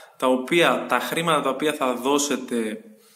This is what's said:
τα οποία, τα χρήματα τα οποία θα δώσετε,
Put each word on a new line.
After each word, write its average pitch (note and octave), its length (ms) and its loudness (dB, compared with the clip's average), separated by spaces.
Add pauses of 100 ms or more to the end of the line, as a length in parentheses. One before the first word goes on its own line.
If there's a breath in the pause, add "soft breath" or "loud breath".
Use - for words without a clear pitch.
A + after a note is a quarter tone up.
(180 loud breath)
τα C3 100 0
οποία, C3 640 2
τα B2 100 2
χρήματα E3 420 0
τα C3+ 80 -2
οποία D3 240 -2
θα B2+ 200 -2
δώσετε, A#2+ 880 -2 (320 soft breath)